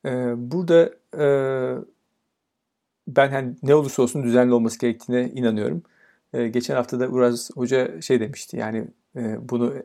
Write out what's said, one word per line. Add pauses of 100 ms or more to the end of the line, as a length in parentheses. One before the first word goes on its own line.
Ee,
burada, (280)
e, (1800)
ben
hani
ne
olursa
olsun
düzenli
olması
gerektiğine
inanıyorum. (500)
Ee,
geçen
hafta
da
Uraz
Hoca
şey
demişti,
yani, (280)
e,
bunu (120)